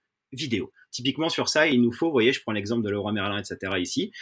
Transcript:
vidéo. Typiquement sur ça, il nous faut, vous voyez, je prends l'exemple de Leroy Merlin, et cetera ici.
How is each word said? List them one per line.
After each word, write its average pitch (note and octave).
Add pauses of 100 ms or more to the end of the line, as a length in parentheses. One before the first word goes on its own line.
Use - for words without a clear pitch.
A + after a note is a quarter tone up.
(320)
vidéo. B2 (180)
Typiquement C#3
sur C#3
ça, D#3
il C3
nous A#2
faut, E3
vous E3
voyez, B2+
je -
prends A2+
l'exemple G#2+
de G#2
Leroy G#2
Merlin, G2+
et G2
cetera F#2+
ici. C#3+ (100)